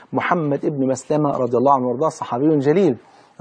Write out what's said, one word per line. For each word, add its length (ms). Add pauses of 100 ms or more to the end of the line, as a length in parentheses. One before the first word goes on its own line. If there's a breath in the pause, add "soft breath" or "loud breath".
(140)
محمد 520
ابن 220
مسلمة 420
رضي 280
الله 160
عنه 140
وارضاه 220
صحابي 480
جليل 400 (440 soft breath)